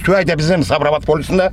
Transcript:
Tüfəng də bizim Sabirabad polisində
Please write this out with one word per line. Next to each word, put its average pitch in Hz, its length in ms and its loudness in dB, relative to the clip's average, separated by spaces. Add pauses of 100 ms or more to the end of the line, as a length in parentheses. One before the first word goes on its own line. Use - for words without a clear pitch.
Tüfəng 180 240 2
də 165 100 0
bizim 156 260 0
Sabirabad 147 440 0
polisində 165 440 0